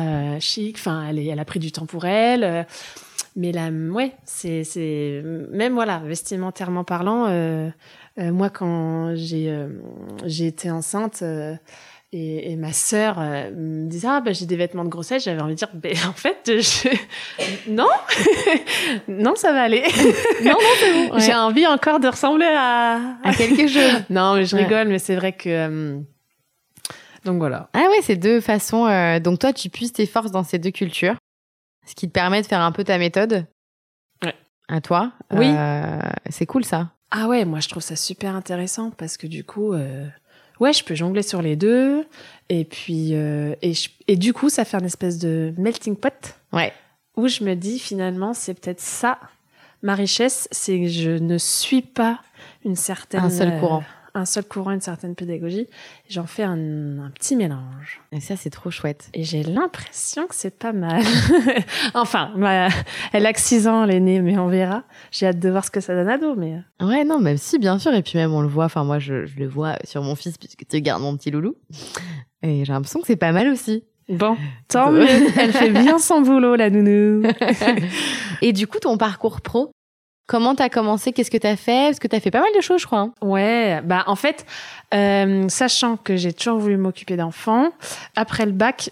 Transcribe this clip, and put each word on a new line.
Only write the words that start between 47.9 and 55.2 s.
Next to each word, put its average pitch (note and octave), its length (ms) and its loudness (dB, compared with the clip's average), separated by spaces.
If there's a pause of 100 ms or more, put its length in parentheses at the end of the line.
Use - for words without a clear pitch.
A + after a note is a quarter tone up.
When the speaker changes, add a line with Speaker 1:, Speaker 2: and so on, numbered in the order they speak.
Speaker 1:
c'est F#3 200 -8
peut-être F3+ 260 -10
ça. - 380 -4 (640)
Ma G3+ 120 0
richesse, A3 580 0
c'est F#3 280 -2
que F3 80 0
je E3 220 -2
ne E3 280 0
suis - 440 0
pas A#3 380 -2 (440)
une F#3 120 -2
certaine, F#3 480 -4
Speaker 2:
Un F3 60 4
seul F3 220 2
Speaker 1:
euh, D#3+ 80 -2
Speaker 2:
courant. D#3+ 220 0 (320)
Speaker 1:
un F#3 100 -4
seul G3+ 200 -4
courant, F#3+ 280 -8
une F#3+ 80 -4
certaine F3 340 -10
pédagogie. F3 520 -6 (440)